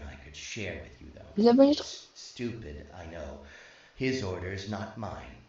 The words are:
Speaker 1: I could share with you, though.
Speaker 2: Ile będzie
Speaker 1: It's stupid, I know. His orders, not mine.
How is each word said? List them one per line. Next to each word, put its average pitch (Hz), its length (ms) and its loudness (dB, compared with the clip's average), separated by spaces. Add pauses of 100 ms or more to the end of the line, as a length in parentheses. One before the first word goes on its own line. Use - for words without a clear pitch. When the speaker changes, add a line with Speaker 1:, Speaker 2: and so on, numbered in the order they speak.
(120)
Speaker 1:
I 69 120 -14
could 76 120 -18
share 90 480 -8
with - 180 -20
you, - 140 -16
though. - 260 -4
Speaker 2:
Ile 233 120 10
będzie 277 260 10
Speaker 1:
It's - 340 -12
stupid, 78 840 -8
I 87 160 -12
know. 71 280 -10 (560)
His 131 280 0
orders, 95 460 -6
not 104 280 -6
mine. 95 400 -10 (120)